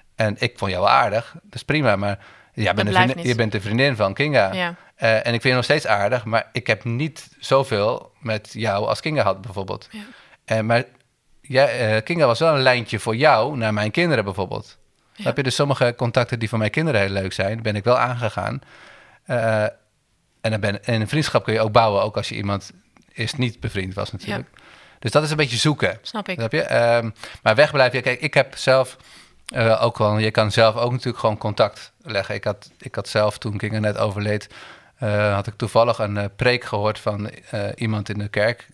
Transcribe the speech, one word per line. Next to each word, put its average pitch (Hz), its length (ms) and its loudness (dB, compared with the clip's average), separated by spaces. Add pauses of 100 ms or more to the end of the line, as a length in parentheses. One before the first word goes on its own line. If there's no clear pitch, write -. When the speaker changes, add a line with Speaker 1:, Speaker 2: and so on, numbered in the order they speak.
(140)
Speaker 1:
en 107 240 0
ik - 200 -4
vond 98 120 -2
jou 90 120 -2
wel 110 100 6
aardig, 117 400 2 (100)
dat - 120 -20
is - 100 -12
prima, 135 320 2
maar 101 220 -2 (340)
jij 107 120 -2
Speaker 2:
Dat 92 100 2
Speaker 1:
bent 101 120 0
een 104 60 0
Speaker 2:
blijft - 20 2
Speaker 1:
vriendin, 185 220 4
Speaker 2:
niet. 165 100 -6
Speaker 1:
je 123 80 2
bent 110 200 0
een 107 60 -2
vriendin 117 360 0
van 98 180 0
Kinga. 127 380 2
Speaker 2:
Ja. 175 220 -4 (200)
Speaker 1:
Eh, 113 220 2
en 110 60 0 (120)
ik 113 60 -2
vind - 20 -12
je 127 120 4
nog 123 100 2
steeds 151 220 2
aardig, 107 380 2
maar 110 280 -2
ik - 140 -6
heb 110 180 0
niet 123 440 -6 (100)
zoveel 120 840 0
met 107 320 -6
jou 107 340 -2
als 104 140 -2
Kinga 151 220 -2
had, 98 180 0
bijvoorbeeld. 101 500 -10
Speaker 2:
Ja. 214 100 -16 (440)
Speaker 1:
Eh, 110 160 -2
maar 117 240 0 (560)
jij, 123 560 2
eh, 110 60 0
Kinga 170 240 0
was 117 120 2
wel 160 160 4
een 135 80 2
lijntje 120 360 2
voor 113 180 -2
jou 135 400 4
naar 110 160 -2
mijn 107 180 0
kinderen, 156 340 2
bijvoorbeeld. 101 540 -6 (360)
Speaker 2:
Ja. - 80 -16
Speaker 1:
Snap 127 140 -2
je? 143 60 0
Dus 127 120 -2
sommige 135 420 0
contacten 120 420 0
die 113 100 -2
voor 113 100 -2
mijn 107 120 2
kinderen 151 300 0
heel 98 100 0
leuk 98 220 -2
zijn, 107 300 -4
ben 107 140 -2
ik 98 80 -4
wel 123 140 4
aangegaan. 120 640 -2 (640)
Eh, 113 380 0 (800)
en 113 100 -2
dan 107 100 -2
ben, 101 240 -4
en 113 160 0
een 107 80 -2
vriendschap 143 360 0
kun 110 80 -2
je 113 80 2
ook 110 120 0
bouwen, 107 300 6
ook 107 140 -4
als 104 120 -4
je 113 60 -10
iemand 101 380 -4 (400)
eerst 113 260 -6
niet 123 220 -2
bevriend 98 340 -6
was, 98 180 -6
natuurlijk. 190 420 -8
Speaker 2:
Ja. - 60 -20 (380)
Speaker 1:
Dus 120 120 -6
dat 151 120 4
is 151 80 -2
een 156 60 -2
beetje 131 200 0
zoeken. 110 460 0
Speaker 2:
Snap - 260 -8
ik. 180 100 -8
Speaker 1:
Snap 113 140 -4
je? 160 100 0
Ehm, 117 480 2 (320)
maar 110 120 4
wegblijven, 135 440 4
ja, 117 60 -4
kijk, 123 160 -2
ik 151 140 -4
heb - 220 2
zelf, 131 400 2 (500)
eh, 113 360 2
ook 117 160 0
wel, 107 200 2
je 110 120 0
kan 107 220 2
zelf 113 240 4
ook 120 140 0
natuurlijk 123 280 -6
gewoon 107 200 0
contact - 540 -2 (100)
leggen. 104 320 -4
Ik 101 100 -8
had, - 340 -6
ik - 160 -16
had - 140 -8
zelf, 107 300 0
toen 104 180 -6
Kinga 107 220 -4
net 107 200 -2
overleed, 104 500 -2 (500)
eh, 104 360 0
had 101 120 -2
ik 110 100 -8
toevallig 117 420 2
een, 104 180 -4
eh, 101 80 -2 (120)
preek 123 280 2
gehoord 107 340 -2
van, 101 320 -4
eh, - 460 -8
iemand 107 320 -2
in 104 100 -6
de 104 100 -6
kerk. 110 460 0